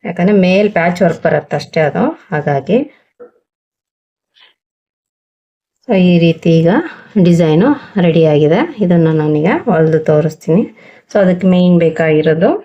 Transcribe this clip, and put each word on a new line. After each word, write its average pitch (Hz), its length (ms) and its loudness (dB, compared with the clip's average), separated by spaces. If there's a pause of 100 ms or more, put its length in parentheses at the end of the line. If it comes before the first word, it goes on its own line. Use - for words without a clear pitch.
ಯಾಕಂದ್ರೆ 190 400 -2
ಮೇಲ್ 190 320 2
ಪ್ಯಾಚ್ 175 280 -2
ವರ್ಕ್ 165 220 -2
ಬರುತ್ತೆ 156 340 -4
ಅಷ್ಟೇ - 280 -8
ಅದು, 170 160 -4 (280)
ಹಾಗಾಗಿ. 147 460 -4 (3000)
So 240 80 -4 (160)
ಈ 175 40 2 (120)
ರೀತಿ 165 240 0 (100)
ಈಗ 165 100 2 (580)
ಡಿಸೈನು 170 420 2 (360)
ರೆಡಿ 165 180 2 (100)
ಆಗಿದೆ. 151 260 2 (240)
ಇದನ್ನ 170 280 2 (100)
ನಾನೀಗ 151 280 -2 (200)
ಹೊಲ್ದು 160 300 0 (100)
ತೋರಿಸ್ತೀನಿ. 160 540 0 (460)
So - 140 -10
ಅದಕ್ಕೆ 185 300 0
ಮೇನ್ 180 220 2 (100)
ಬೇಕಾಗಿರೋದು 160 640 0 (160)